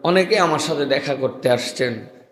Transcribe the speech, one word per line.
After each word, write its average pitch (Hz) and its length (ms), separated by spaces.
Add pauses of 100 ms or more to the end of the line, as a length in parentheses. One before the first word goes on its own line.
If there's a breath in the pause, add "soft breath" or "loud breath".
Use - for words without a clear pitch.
অনেকে 185 360
আমার 170 200
সাথে 147 260
দেখা 139 300
করতে 131 340
আসছেন 123 440 (380)